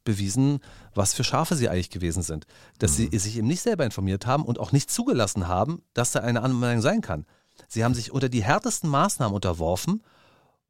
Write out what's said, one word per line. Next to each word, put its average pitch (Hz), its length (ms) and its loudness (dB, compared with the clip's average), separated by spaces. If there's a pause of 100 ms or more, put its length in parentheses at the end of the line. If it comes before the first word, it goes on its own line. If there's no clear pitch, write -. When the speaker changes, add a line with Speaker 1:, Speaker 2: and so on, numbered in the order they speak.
Speaker 1:
bewiesen, 120 560 2 (360)
was 101 180 2
für 131 100 -2
Schafe 160 320 0
sie 123 140 2
eigentlich 90 220 -2
gewesen 87 320 -2
sind. 78 240 -6 (320)
Dass 76 180 2
Speaker 2:
Mhm. 107 140 0
Speaker 1:
sie 104 80 0
sich 107 180 -4
eben 110 100 0
nicht 175 140 0
selber 190 240 0
informiert 95 400 -2
haben 139 180 0
und 117 140 -2
auch - 140 -6
nicht 139 180 2
zugelassen 120 580 0
haben, 104 360 -2 (100)
dass 120 180 0
da 127 100 0
eine 120 200 2
andere 127 180 0
Meinung 120 220 2
sein 190 200 2
kann. 76 260 -6 (400)
Sie 113 160 -2
haben 123 100 2
sich 120 180 -4
unter 135 160 0
die 123 160 0
härtesten 175 460 0
Maßnahmen 139 460 2
unterworfen 92 680 -2 (680)